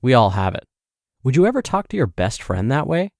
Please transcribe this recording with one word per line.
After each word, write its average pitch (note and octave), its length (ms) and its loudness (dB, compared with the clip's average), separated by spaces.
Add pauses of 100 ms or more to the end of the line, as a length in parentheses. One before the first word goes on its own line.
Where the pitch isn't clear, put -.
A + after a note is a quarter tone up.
We B2+ 100 2
all A2+ 180 6
have F#2+ 240 -2
it. - 120 -10 (560)
Would B2+ 140 0
you F3+ 100 6
ever B3+ 160 0
talk - 260 -4
to - 80 -8
your E3 100 0
best F#2 360 -4
friend F#2 280 -2
that D3 160 -2
way? F3 340 -2